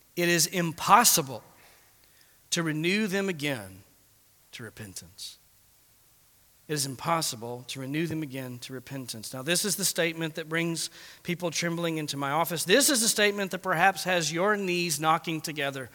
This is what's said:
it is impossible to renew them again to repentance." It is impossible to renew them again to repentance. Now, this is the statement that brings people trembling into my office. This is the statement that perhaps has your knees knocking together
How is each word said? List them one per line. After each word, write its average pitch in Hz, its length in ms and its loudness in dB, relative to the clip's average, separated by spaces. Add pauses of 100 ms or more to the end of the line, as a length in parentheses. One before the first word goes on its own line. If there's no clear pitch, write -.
(160)
it 175 120 2
is 170 200 4
impossible 170 960 4 (1080)
to 170 140 0
renew 170 420 2
them 196 220 0
again 127 560 -4 (680)
to - 140 -14
repentance." 95 720 -14 (1300)
It 156 80 -4
is 139 120 0
impossible 127 840 -4
to 135 120 -10
renew 147 260 -2
them 160 160 -4
again 127 380 -8
to - 120 -14
repentance. 127 600 -10
Now, 131 100 -8
this 175 220 0
is 190 100 0
the 196 100 -4
statement 165 520 -2
that 160 120 -10
brings 165 400 -2 (360)
people 175 260 -2
trembling 170 480 -2
into 147 180 -4
my 139 140 -2
office. 160 320 0
This 247 260 6
is 254 120 4
the 226 80 2
statement 202 420 2
that 185 80 -6
perhaps 185 460 4
has 175 280 2
your 196 240 2
knees 175 440 0
knocking 160 400 2
together 139 540 -6